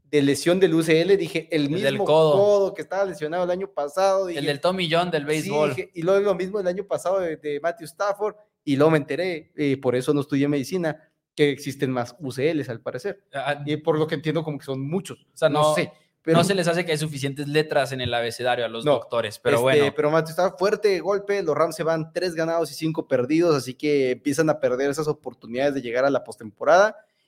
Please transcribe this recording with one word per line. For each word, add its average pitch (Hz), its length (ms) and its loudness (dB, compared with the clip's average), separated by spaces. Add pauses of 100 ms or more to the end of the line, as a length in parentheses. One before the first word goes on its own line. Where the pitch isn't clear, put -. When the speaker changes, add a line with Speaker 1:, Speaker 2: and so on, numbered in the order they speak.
Speaker 1:
de 147 180 2
lesión 143 380 4
del 175 140 4
U 165 100 4
C 160 180 4
L, 190 140 4
dije, 160 360 -2
"El 151 140 2
Speaker 2:
El 160 160 -2
del 185 120 0
Speaker 1:
mismo 208 120 -2
Speaker 2:
codo. 156 280 6
Speaker 1:
codo 196 400 4
que 160 80 -10
estaba 190 240 -2
lesionado 165 380 -4
el 175 80 -2
año 190 200 -4
pasado", 190 560 0
Speaker 2:
El 175 80 -6
Speaker 1:
dije, 143 120 -4
Speaker 2:
del 143 120 -2
Tommy 180 320 0
John 170 200 0
del 151 120 0
Speaker 1:
sí, 143 40 -10
Speaker 2:
béisbol. 151 420 0
Speaker 1:
dije, 139 240 -6
y 170 80 -8
lo, 190 180 4
lo 202 140 2
mismo 185 240 -4
del 190 100 -2
año 185 180 -4
pasado 196 340 -2
de, 160 180 -4
de 147 220 -6
Matthew 170 260 -6
Stafford, 196 500 -4 (280)
y 143 120 0
luego 151 160 6
me 160 60 4
enteré, 151 580 -4
eh, 139 220 0
por 131 180 0
eso 131 180 0
no 143 80 0
estudié 139 260 -2
medicina, 147 640 -4 (220)
que 147 160 2
existen 135 420 -4
más 120 280 -4
U 135 120 -10
C 139 220 0
Ls 135 160 -4
al 110 120 -10
parecer. 127 520 -10
Speaker 2:
Ah, 139 320 -4
Speaker 1:
Y 147 120 -4
por 156 220 0
lo 156 80 0
que 165 80 -4
entiendo, 156 280 -4
como 151 140 -8
que - 80 -16
son 135 220 -6
muchos. 160 460 -8
Speaker 2:
o - 40 -20
sea, 156 120 2
Speaker 1:
No 151 140 2
Speaker 2:
no, 151 120 2
Speaker 1:
sé, 160 160 -2 (300)
pero 160 160 4
Speaker 2:
no 170 80 4
se 196 100 0
les 180 100 0
hace 170 200 0
que 165 80 -2
hay 151 40 -2
suficientes 143 520 -6
letras 147 420 0
en 131 80 -6
el 120 140 -4
abecedario 120 500 -2
a 113 60 -2
los 113 160 -6
Speaker 1:
No. 147 80 4
Speaker 2:
doctores, 113 460 -2
pero 123 180 2
Speaker 1:
Este, 117 60 2
Speaker 2:
bueno. 139 300 4
Speaker 1:
pero 147 180 0
Matthew 160 200 0
Stafford 180 260 -2
fuerte 208 300 0
de 190 140 2
golpe, 196 420 -2
los 156 100 0
Rams 160 220 0
se 170 80 -6
van 160 300 -2
tres 175 220 -4
ganados 165 360 -2
y - 20 -16
cinco 160 320 -4
perdidos, 151 480 2
así 127 200 -2
que 143 380 0
empiezan 143 380 0
a 151 120 0
perder 131 280 0
esas 151 200 -4
oportunidades 131 640 -4
de 135 80 -4
llegar 120 240 0
a 139 40 4
la 131 140 0
postemporada, 156 720 2 (320)